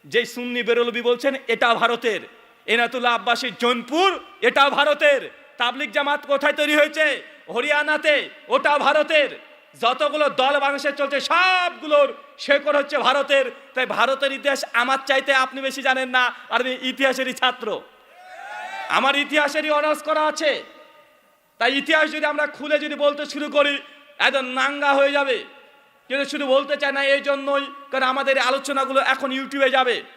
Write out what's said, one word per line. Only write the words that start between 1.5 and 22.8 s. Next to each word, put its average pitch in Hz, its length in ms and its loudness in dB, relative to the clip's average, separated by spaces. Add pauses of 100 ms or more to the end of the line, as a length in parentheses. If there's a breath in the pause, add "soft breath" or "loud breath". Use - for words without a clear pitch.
ভারতের। 233 460 0 (460)
এনাতুল্লাহ 240 480 0
আব্বাসী 240 440 -2
জৌনপুর, 254 600 0 (200)
এটা 277 300 4
ভারতের। 294 600 2 (280)
তাবলিগ 247 320 -2
জামাত 294 360 -2
কোথায় 285 260 2
তৈরি 302 240 2
হয়েছে? 302 460 2 (260)
হরিয়ানাতে, 294 840 0 (180)
ওটা 285 300 2
ভারতের। 294 600 2 (400)
যতগুলো 277 480 0
দল 262 320 2
বাংলাদেশে 277 320 -2
চলছে, 277 280 -2
সবগুলোর 320 920 2 (240)
শেকড় 285 400 0
হচ্ছে 285 200 -2
ভারতের। 269 460 2 (300)
তাই 254 120 -2
ভারতের 262 460 0
ইতিহাস 269 400 -2
আমার 254 340 2
চাইতে 269 280 2
আপনি 262 260 0
বেশি 269 220 -6
জানেন 262 260 0
না, 254 180 2
আর 226 340 -2
আমি 254 220 -2
ইতিহাসেরই 262 500 0
ছাত্র, 240 480 -2 (1080)
আমার 269 280 2
ইতিহাসেরই 294 540 0
অনার্স 302 320 0
করা 311 240 0
আছে। 302 360 -2 (960)
তাই 262 200 0
ইতিহাস 311 340 0
যদি 302 120 -4
আমরা 294 220 0
খুলে 294 320 -2
যদি 294 160 -6